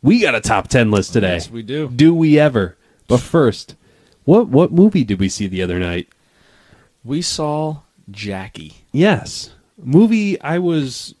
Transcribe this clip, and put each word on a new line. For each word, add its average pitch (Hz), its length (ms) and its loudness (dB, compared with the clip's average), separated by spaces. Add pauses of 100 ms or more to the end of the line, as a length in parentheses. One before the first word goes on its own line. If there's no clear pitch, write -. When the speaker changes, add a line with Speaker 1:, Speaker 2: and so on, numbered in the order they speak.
Speaker 1:
we 214 180 4
got 151 140 0
a 110 80 -2
top 104 260 -2
ten 117 220 2
list 101 240 0
today. 98 180 0
Speaker 2:
Yes, 85 180 -6
we 113 120 -12
do. 139 260 -8
Speaker 1:
Do 147 260 4
we 160 240 4
ever? 120 380 0 (320)
But 123 120 2
first, - 560 -2 (500)
what, 208 220 4
what 151 240 2
movie 185 320 4
did 101 140 -4
we 95 120 0
see - 160 -6
the 92 160 -4
other 90 160 -2
night? 87 280 -4 (960)
Speaker 2:
We 139 200 -6
saw 156 560 -6 (320)
Jackie. 95 840 -14
Speaker 1:
Yes. - 600 -2 (280)
Movie 202 600 2
I 160 160 -4
was 160 600 -4